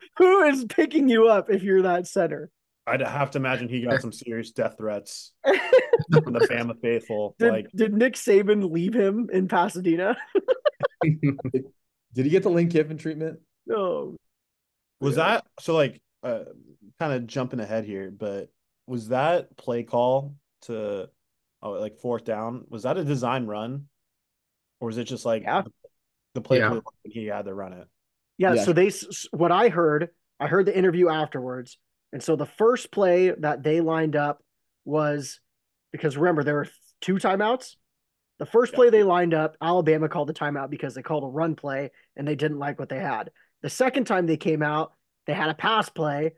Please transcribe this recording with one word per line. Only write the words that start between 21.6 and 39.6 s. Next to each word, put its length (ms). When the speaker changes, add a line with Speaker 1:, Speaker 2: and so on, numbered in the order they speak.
Speaker 2:
oh, 100
like, 260
fourth 260
down, 440
was 160
that 120
a 80
design 420
run? 420
Or 60
was 100
it 80
just, 220
like, 160
Speaker 1:
Yeah. 200
Speaker 2:
the, 100
the 60
play 180
Speaker 4:
Yeah. 120
Speaker 2:
called 140
when 100
he 140
had 180
to 100
run 200
it? 120
Speaker 1:
Yeah, 160
Speaker 3:
Yeah. 100
Speaker 1:
so 80
they 140
s-, 200
s-, 240
what 220
I 160
heard, 400
I 60
heard 180
the 120
interview 340
afterwards. 680
And 120
so 140
the 100
first 440
play 400
that 320
they 200
lined 340
up 260
was, 540
because 240
remember, 260
there 120
were 100
th-, 100
two 140
timeouts. 600
The 80
first 260
Speaker 2:
Yeah. 40
Speaker 1:
play 140
they 120
lined 320
up, 260